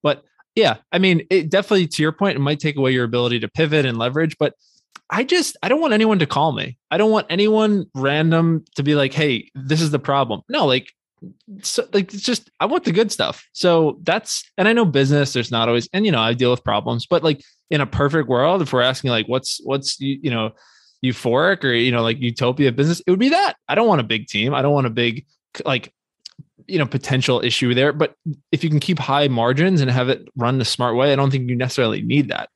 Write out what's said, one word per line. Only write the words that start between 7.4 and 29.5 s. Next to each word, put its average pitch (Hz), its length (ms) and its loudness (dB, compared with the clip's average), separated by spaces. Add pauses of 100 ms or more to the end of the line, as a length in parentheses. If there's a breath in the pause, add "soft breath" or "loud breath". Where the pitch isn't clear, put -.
random 160 720 2 (100)
to 151 60 -4
be 147 140 2
like, 135 180 0
"Hey, 147 400 -2
this 143 260 -2
is 156 120 0
the 147 80 0
problem." 131 500 0
No, 254 160 0
like, 131 260 0 (680)
so, - 320 -4
like, 202 180 0
it's 202 120 -12
just, - 260 -4 (100)
I 165 60 0
want 302 200 -2
the - 60 0
good 208 200 0
stuff. - 420 -6
So 165 480 2
that's, - 560 -4
and 202 100 2
I 226 60 4
know 233 100 4
business, 139 500 2
there's 120 180 -4
not 113 160 0
always, 120 260 0
and, 208 140 0
you 196 40 2
know, 123 80 2
I 113 140 0
deal 120 180 2
with 123 120 -2
problems, 117 420 -2
but, 165 180 0
like, 156 200 0 (260 soft breath)
in 151 120 0
a 135 40 0
perfect 143 440 0
world, 147 320 2
if 139 120 -4
we're 127 80 2
asking, 127 300 0
like, 110 160 -2
what's, 127 360 -4
what's, 135 360 -4
you, 139 220 -4
you 139 100 -4
know, 113 200 -4 (520 soft breath)
euphoric 135 600 0
or, 127 100 0
you 120 180 2
know, 120 100 0
like, 113 180 0
utopia 127 520 0
business, 147 340 0
it 180 60 2
would 190 80 2
be 254 100 4
that. 359 260 0 (120)
I - 80 -2
don't 226 120 2
want 175 140 4
a 113 40 -2
big 110 220 -4
team. 113 260 -2
I 131 80 -2
don't 143 120 2
want 135 140 2
a 117 40 -2
big, 120 340 -2 (400)
like, 135 280 -4 (720)
you 185 120 -2
know, 143 60 2
potential 127 560 -2
issue 120 320 0
there. 135 200 2
But 151 220 -2 (360)
if 151 120 -2
you 170 60 0
can 151 100 2
keep 160 200 -2
high 139 280 0
margins 135 540 2